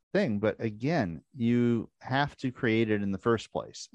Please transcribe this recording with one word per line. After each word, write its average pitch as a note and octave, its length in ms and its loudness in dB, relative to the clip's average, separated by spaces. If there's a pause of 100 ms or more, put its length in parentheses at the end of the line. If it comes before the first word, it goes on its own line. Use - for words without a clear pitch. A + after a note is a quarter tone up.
(120)
thing. F3 260 0
But G#2 220 2
again, A2+ 640 -2 (120)
you A#2+ 540 2 (100)
have C#3 380 -2
to C3 140 -4
create A2+ 400 2
it G#2 100 0
in G2+ 100 -2
the F#2+ 60 -4
first A2+ 340 0
place. - 440 -10